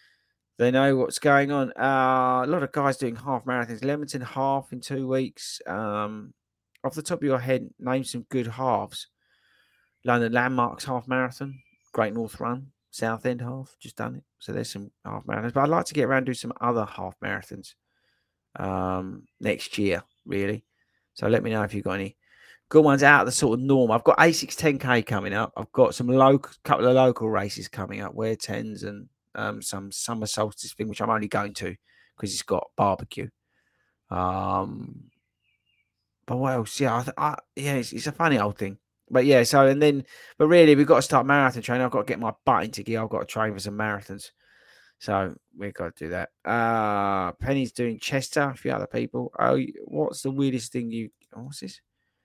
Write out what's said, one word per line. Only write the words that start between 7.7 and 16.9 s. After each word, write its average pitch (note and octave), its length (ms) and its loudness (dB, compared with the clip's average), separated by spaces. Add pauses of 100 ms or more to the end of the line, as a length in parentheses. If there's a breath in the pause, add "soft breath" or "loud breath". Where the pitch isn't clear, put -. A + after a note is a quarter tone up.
name B2+ 240 -2
some A#2+ 260 -10
good B2 180 -4
halves. A2+ 600 -4 (960)
London A#2+ 300 2
Landmarks B2 520 0
half B2 220 -6
marathon, B2+ 520 -4 (340)
Great G#2+ 200 0
North A2+ 260 -8
Run, B2+ 280 -6 (220)
Southend A#2 520 -6
half, C3 380 -12
just - 160 -20
done A#2+ 200 -8
it. - 80 -16 (160)
So - 120 -14
there's A#2 180 -6
some G2+ 220 -14 (140)
half G2+ 200 -12
marathons. G#2+ 280 -4
But C#3 80 2
I'd C#3+ 80 2
like E3+ 160 0
to - 80 -12
get C#3+ 120 2
around C3 140 2
and B2+ 80 -4
do B2+ 60 -4
some A#2 260 -10
other A#2 260 0
half F#2+ 380 -12